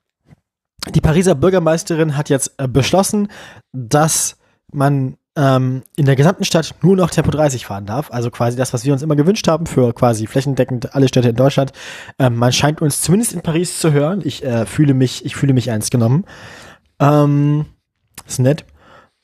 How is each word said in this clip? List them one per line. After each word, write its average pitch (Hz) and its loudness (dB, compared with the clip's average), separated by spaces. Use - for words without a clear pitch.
die - 2
Pariser 170 2
Bürgermeisterin 160 0
hat 147 -4
jetzt, 139 -2
äh, 135 -4
beschlossen, 190 0
dass 147 -2
man, 139 0
ähm, 131 0
in 151 0
der 135 4
gesamten 165 2
Stadt - -2
nur 190 4
noch 175 2
Tempo - 0
dreißig 139 0
fahren 101 -10
darf. 117 -6
Also 120 -4
quasi 120 -2
das, 127 -4
was 117 -4
wir 143 2
uns 131 -2
immer 151 -2
gewünscht 160 2
haben 160 -2
für 120 0
quasi 110 0
flächendeckend 127 -2
alle 139 4
Städte 120 2
in 113 0
Deutschland. 135 0
Ähm, 127 2
man 120 2
scheint 151 0
uns 147 -2
zumindest 208 0
in 170 -8
Paris 170 -4
zu 160 2
hören. 151 0
Ich, - -8
äh, 117 -2
fühle 147 2
mich, 131 -2
ich 139 -10
fühle 135 0
mich 127 0
ernst 107 -4
genommen. 127 2
Ähm, 147 2
ist - -6
nett. 135 0